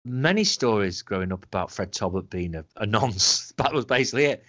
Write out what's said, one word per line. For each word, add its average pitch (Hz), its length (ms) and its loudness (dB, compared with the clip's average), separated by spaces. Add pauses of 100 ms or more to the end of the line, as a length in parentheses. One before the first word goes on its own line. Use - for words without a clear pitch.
many 151 400 2
stories 104 580 2
growing 92 300 -2
up 90 120 -8
about 92 280 -4
Fred 92 200 -6
Talbot 92 380 -4
being 87 240 -4
a, 80 100 -8 (120)
a 107 100 -4
nonce. 107 680 0
<laughs> - 40 -20
That 131 180 0
was 131 100 0
basically 127 420 2
it. - 220 -2